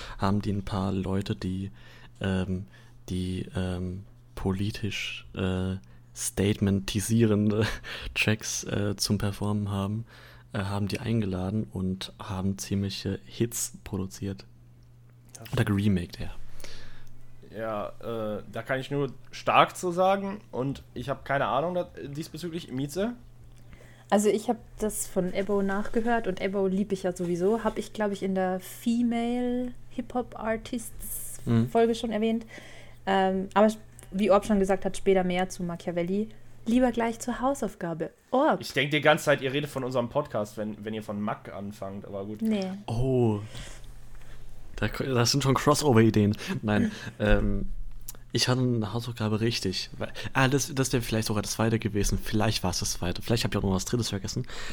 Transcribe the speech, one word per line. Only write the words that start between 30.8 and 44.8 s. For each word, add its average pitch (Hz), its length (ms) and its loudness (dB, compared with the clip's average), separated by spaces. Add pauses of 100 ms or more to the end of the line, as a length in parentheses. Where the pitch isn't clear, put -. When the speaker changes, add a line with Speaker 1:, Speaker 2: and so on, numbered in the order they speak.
Speaker 1:
Mhm. 117 220 4
Speaker 3:
Folge 233 260 4
schon 226 160 -4
erwähnt. 226 360 0 (580)
Ähm, 190 480 2
aber 214 160 8 (440)
wie 202 180 4
Orb 302 160 8
schon 208 140 4
gesagt 190 260 4
hat, 190 100 0
später 190 280 6
mehr 180 260 2
zu - 120 -8
Machiavelli. 175 680 -2 (340)
Lieber 240 260 6
gleich 226 280 0
zur 233 220 -4
Hausaufgabe. 196 720 -2 (200)
Orb. 269 320 4
Speaker 2:
Ich - 100 -8
denk 143 200 2
die 151 100 4
ganze 151 240 6
Zeit, 139 160 4
ihr 131 100 0
redet 147 160 -2
von 135 160 -6
unserem 123 240 0
Podcast, 120 480 -2
wenn, 107 260 -6
wenn 110 120 -6
ihr 107 80 -4
von 104 180 -6
Mac 107 320 -4
anfangt, 98 540 -10
aber 196 180 -6
gut. 214 160 -8
Speaker 3:
Nee. 214 240 0 (220)
Speaker 1:
Oh. 117 540 2 (1400)
Da 107 120 0